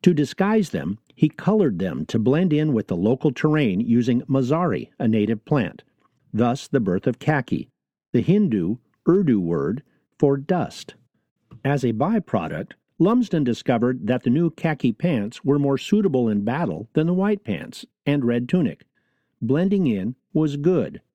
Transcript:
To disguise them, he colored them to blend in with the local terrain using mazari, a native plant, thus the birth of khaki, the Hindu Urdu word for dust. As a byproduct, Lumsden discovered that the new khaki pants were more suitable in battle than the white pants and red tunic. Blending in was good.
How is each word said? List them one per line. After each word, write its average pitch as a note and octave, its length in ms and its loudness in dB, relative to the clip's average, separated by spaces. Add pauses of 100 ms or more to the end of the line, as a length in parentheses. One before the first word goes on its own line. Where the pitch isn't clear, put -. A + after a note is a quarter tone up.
To F3 100 6
disguise F#3 560 0
them, E2+ 300 -6 (160)
he D#3 120 4
colored D#3+ 520 0
them F#2+ 260 -4
to - 140 -2
blend D3 340 2
in D3+ 180 0
with A2 160 -2
the G2 80 -4
local A#2 360 0
terrain C3 500 0
using A#2+ 400 2
mazari, C3+ 800 -2
a B2 80 0
native A2 360 0
plant, A#2+ 380 -2 (500)
thus A#2+ 360 -2
the C3+ 120 0
birth A2 280 0
of B2 100 -2
khaki, C#3 520 -2 (440)
the B2 80 4
Hindu A#2 540 2 (340)
Urdu D#3+ 300 4
word E2+ 420 -2 (380)
for C#3 180 2
dust. - 560 -6 (720)
As C#3 180 0
a A#2 100 0
byproduct, A2 800 -4 (260)
Lumsden F#3+ 440 2
discovered A#2+ 600 0
that B2 160 0
the - 80 -2
new D#3+ 220 2
khaki D3 400 -2
pants A#2 520 -4
were C#3 140 2
more C#3 220 0
suitable C#3+ 500 0
in G#2 160 0
battle A2+ 480 -4
than D#3+ 140 2
the F3+ 80 0
white G3+ 280 0
pants - 400 -8 (220)
and C#3+ 180 0
red A#2+ 240 0
tunic. D3 380 -2 (560)
Blending F3 460 0
in G#2+ 280 -2 (160)
was D3+ 260 0
good. C#3+ 440 0 (120)